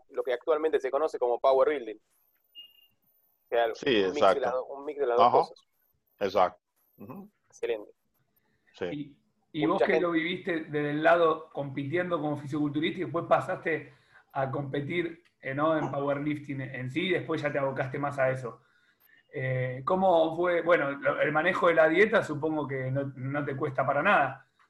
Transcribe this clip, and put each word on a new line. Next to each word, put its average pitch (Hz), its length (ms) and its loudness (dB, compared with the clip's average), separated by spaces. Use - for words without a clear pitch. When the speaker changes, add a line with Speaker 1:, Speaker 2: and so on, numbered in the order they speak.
Speaker 1:
lo 123 140 -6
que 127 80 -2
actualmente 151 480 0
se 131 100 -4
conoce 147 280 -2
como 120 200 0
power 135 300 4
building. 117 280 -4
O - 1500 -20
sea, 117 260 2
Speaker 2:
Sí, - 120 -10
Speaker 1:
un 135 80 4
mix 95 200 2
de 101 60 -4
Speaker 2:
exacto. 98 200 6
Speaker 1:
las 123 120 -2
do-, 127 140 -4
un 139 180 -14
mix 143 140 -8
de 139 80 0
las 120 100 0
dos 117 100 8
Speaker 2:
Ajá. 120 120 6
Speaker 1:
cosas. - 280 -2
Speaker 2:
Exacto. 95 420 0
Ujú. 190 320 -16
Speaker 1:
Excelente. 110 420 -6
Speaker 2:
Sí. 95 100 -8
Speaker 3:
Y, 147 300 -10
y 156 140 -2
vos 175 80 2
Speaker 1:
Mucha 151 120 2
Speaker 3:
que 190 60 2
Speaker 1:
gente 160 140 2
Speaker 3:
lo 170 60 0
viviste 165 520 -4
desde 147 260 -4
el 147 120 -2
lado 160 500 4
compitiendo 147 680 -4
como 147 160 -4
fisiculturista 147 640 -4
y 180 60 -6
después 165 220 -4
pasaste 165 680 -2
a 135 180 -4
competir, 143 720 -4
eh, 135 140 -8
¿no? 156 240 2
en 139 120 -2
powerlifting 143 680 -4
en 131 300 -8
sí, 170 160 -2
y 185 40 -2
después 160 300 -2
ya 143 100 -2
te 143 80 -2
abocaste 135 400 -2
más 139 200 -4
a 131 120 4
eso. 123 300 -6
Eh, 131 520 -4
¿cómo 170 520 4
fue? 175 260 2
Bueno, 156 280 4
lo, 139 300 -2
el 147 120 2
manejo 175 360 2
de 165 60 4
la 160 140 6
dieta 190 340 4
supongo 151 460 -4
que 131 220 -4
no, 139 240 -2
no 139 300 -6
te 139 120 -6
cuesta 139 300 -2
para 143 160 0
nada, 160 440 2